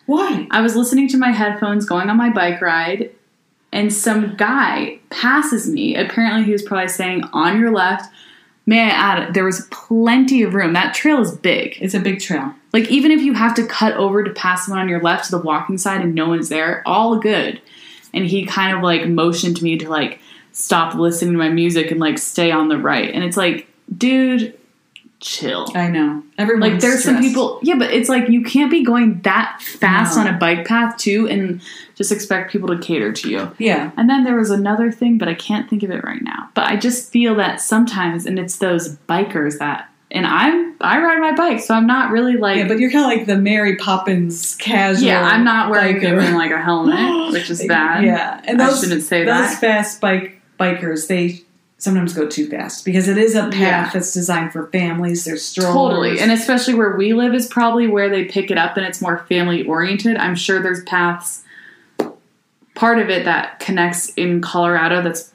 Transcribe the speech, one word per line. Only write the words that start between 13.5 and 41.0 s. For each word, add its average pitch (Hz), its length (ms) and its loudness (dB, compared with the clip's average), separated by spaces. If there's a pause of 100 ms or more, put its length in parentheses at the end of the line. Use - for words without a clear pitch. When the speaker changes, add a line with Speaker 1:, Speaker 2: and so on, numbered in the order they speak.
Speaker 2:
to 226 100 0
cut - 320 0
over 196 260 0
to 196 80 -4
pass 185 340 -4
someone 190 180 -4
on 190 40 -2
your 175 140 -2
left 175 240 0
to 180 60 -10
the 180 80 -2
walking 165 400 -4
side 196 220 -2
and 170 120 0
no 160 160 0
one's 165 200 -2
there, 160 360 -2
all 220 320 2
good. 208 420 -2 (540)
And 190 140 -2
he 190 180 -2
kind 190 320 -2
of, 175 60 -2
like, 165 260 0
motioned 170 480 0
to 165 60 -6
me 165 160 0
to, 160 100 -10
like, 151 300 -4 (320)
stop 165 420 -2
listening 170 400 0
to 165 60 2
my 160 100 2
music 165 400 2
and, 165 100 -2
like, 156 200 0
stay 170 320 0
on 156 160 2
the 151 100 0
right. 131 340 0
And 180 120 -4
it's 175 120 -4
like, 180 320 -2 (300)
dude, 254 580 0 (640)
chill. - 560 -6
Speaker 1:
I 175 120 -2
know. 156 360 0 (140)
Everyone's 214 360 2
Speaker 2:
Like, 180 80 0
there's 247 220 2
some 262 120 4
Speaker 1:
stressed. 254 120 4
Speaker 2:
people, 247 340 0
yeah, 302 160 2
but 240 140 0
it's 233 180 2
like, 247 200 2
you 233 140 4
can't 277 280 2
be 320 120 4
going 233 380 4
that 202 400 0
fast 202 560 0
Speaker 1:
No. 214 60 4
Speaker 2:
on 196 100 2
a 175 40 -2
bike 170 280 0
path, 226 320 0
too, 208 300 0
and 185 340 -4 (340)
just 202 160 -4
expect 196 400 -4
people 185 180 -4
to 175 100 -2
cater 117 320 -2
to - 180 -8
you. - 300 -6
Speaker 1:
Yeah. 165 380 -2
Speaker 2:
And 233 120 4
then 269 140 4
there 247 120 0
was 214 140 0
another 208 420 0
thing, 233 280 0
but 185 80 -2
I 165 80 -2
can't 208 340 -6
think 208 140 -2
of 185 80 -4
it - 120 -6
right - 200 -8
now. - 320 -10
But - 120 0
I 208 80 0
just 240 360 -4
feel 233 240 2
that 190 260 -2
sometimes, 190 640 0
and 185 140 -4
it's 175 180 -8
those 165 380 -2 (120)
bikers 165 520 -2
that, 147 300 -6 (200)
and - 160 -4
I'm, 320 560 2
I 220 180 2
ride 330 200 2